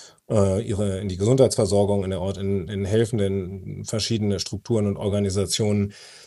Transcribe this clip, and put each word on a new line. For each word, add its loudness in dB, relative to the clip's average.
äh, 2
ihre, -2
in -6
die -4
Gesundheitsversorgung, 4
in -4
der -4
Ort, -4
in, -2
in -4
helfenden -2
verschiedene -2
Strukturen -2
und -2
Organisationen, 0